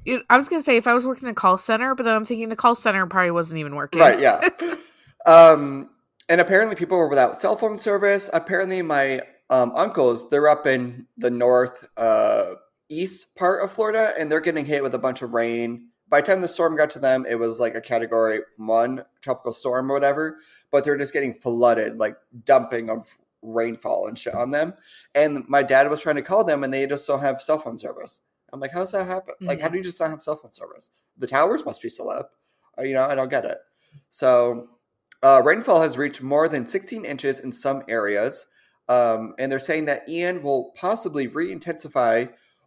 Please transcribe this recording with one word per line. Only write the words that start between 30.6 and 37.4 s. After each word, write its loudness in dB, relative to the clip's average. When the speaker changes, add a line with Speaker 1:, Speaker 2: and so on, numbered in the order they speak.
Speaker 2:
The -8
towers 0
must -12
be -8
still -10
up." -10
Uh, -8
you -4
know, 2
I -2
don't -4
get -2
it. -8
So, 2
uh, 8
rainfall 4
has 0
reached -6
more 2
than -6
sixteen -10
inches -6